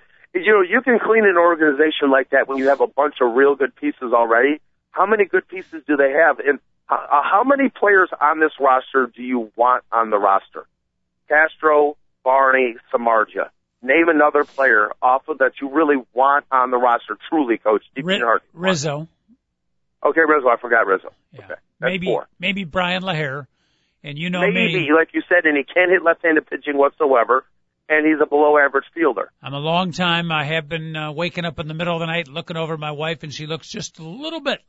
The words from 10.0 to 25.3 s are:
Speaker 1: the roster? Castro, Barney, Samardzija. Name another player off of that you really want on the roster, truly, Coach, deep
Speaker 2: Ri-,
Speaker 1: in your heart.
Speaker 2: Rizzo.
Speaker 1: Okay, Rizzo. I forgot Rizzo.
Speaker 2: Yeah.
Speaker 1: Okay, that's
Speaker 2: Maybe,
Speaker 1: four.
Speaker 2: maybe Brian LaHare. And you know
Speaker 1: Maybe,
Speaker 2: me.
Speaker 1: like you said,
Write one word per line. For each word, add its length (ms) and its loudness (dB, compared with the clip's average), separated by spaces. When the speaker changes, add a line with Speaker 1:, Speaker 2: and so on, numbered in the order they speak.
Speaker 1:
the 80 0
roster? 480 0
Castro, 720 2
Barney, 520 2
Samardzija. 560 0
Name 280 2
another 340 2
player 480 0
off 260 0
of 120 -6
that 220 0
you 80 -8
really 320 2
want 380 2
on 200 0
the 60 0
roster, 400 -2
truly, 280 0
Coach, 260 0
deep 100 -10
Speaker 2:
Ri-, 100 -2
Speaker 1:
in 40 -2
your 100 -2
heart. 140 0
Speaker 2:
Rizzo. 540 -4
Speaker 1:
Okay, 220 2
Rizzo. 200 2
I 100 4
forgot 300 0
Rizzo. 240 -2
Speaker 2:
Yeah. 80 -20
Speaker 1:
Okay, 80 -20
that's 120 -2
Speaker 2:
Maybe, 160 -6
Speaker 1:
four. 200 -4
Speaker 2:
maybe 240 -4
Brian 400 -4
LaHare. 440 -6
And 140 -14
you 120 -8
know 120 -4
Speaker 1:
Maybe, 460 0
Speaker 2:
me. 60 2
Speaker 1:
like 200 2
you 160 -4
said, 160 2